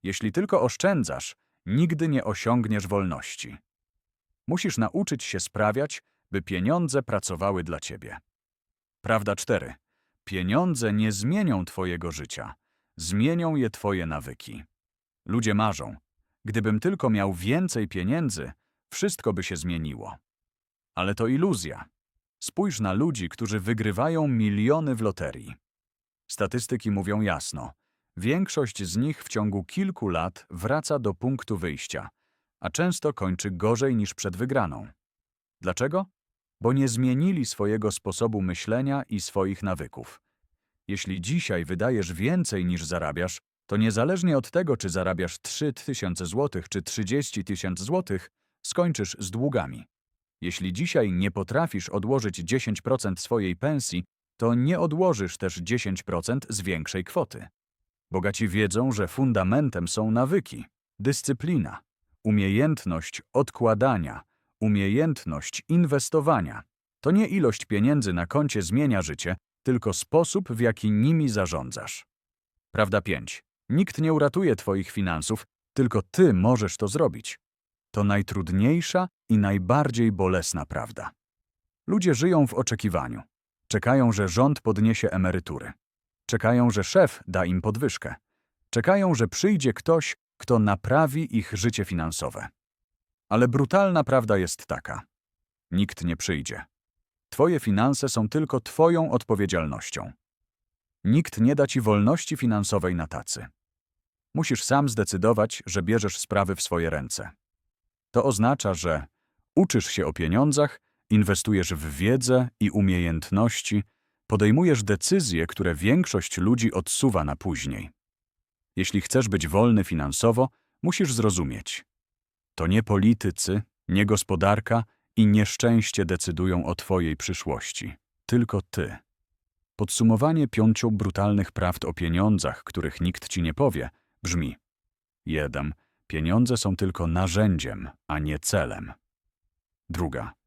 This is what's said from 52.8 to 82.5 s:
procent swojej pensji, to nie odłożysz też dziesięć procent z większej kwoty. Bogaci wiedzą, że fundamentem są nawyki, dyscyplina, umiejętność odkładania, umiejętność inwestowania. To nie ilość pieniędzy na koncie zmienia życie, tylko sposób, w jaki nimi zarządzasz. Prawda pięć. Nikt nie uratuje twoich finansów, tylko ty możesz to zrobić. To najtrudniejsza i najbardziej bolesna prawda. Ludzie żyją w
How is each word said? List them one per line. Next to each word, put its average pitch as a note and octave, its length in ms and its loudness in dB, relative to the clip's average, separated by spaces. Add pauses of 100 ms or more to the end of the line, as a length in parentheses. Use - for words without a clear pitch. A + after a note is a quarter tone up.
procent G#2 400 -2
swojej F#2+ 360 -2
pensji, F#2 480 -4 (320)
to A#2 180 2
nie D3+ 260 2
odłożysz D#3 560 0
też F#2 200 -4
dziesięć F#2+ 460 -4
procent F#2+ 460 -4
z G#2 120 -6
większej F2+ 440 -4
kwoty. - 420 -6 (640)
Bogaci F#2+ 380 -2
wiedzą, G#2 440 0
że G2+ 160 -2
fundamentem A2 800 0
są A2 220 -2
nawyki, C3 540 0 (340)
dyscyplina, C3+ 840 -2 (440)
umiejętność G#2+ 1000 0 (100)
odkładania, A2 880 0 (380)
umiejętność G#2 1080 0
inwestowania. C#3+ 920 2 (380)
To D3 100 0
nie G#3 160 4
ilość D3+ 380 0
pieniędzy A2 480 2
na E2+ 140 -2
koncie C#3 360 0
zmienia A2 400 2
życie, D#2+ 340 -4 (260)
tylko A#2 300 0
sposób, - 600 0
w A2+ 80 -6
jaki A2 300 2
nimi C#3 380 4
zarządzasz. E2 800 -4 (640)
Prawda G#2 280 2
pięć. C#2+ 440 -6 (240)
Nikt D#3 320 0
nie D#3+ 120 2
uratuje D3 440 2
twoich G2 340 -2
finansów, F#2 540 -2 (280)
tylko A2+ 300 2
ty F3+ 300 4
możesz G#2 440 2
to G#2 120 -2
zrobić. A2 500 -2 (520)
To G#2 140 0
najtrudniejsza G2+ 1040 2 (200)
i A2 100 4
najbardziej A2+ 720 2
bolesna F#2 540 0
prawda. - 440 -8 (760)
Ludzie F3+ 280 2
żyją D3+ 320 4
w - 80 -6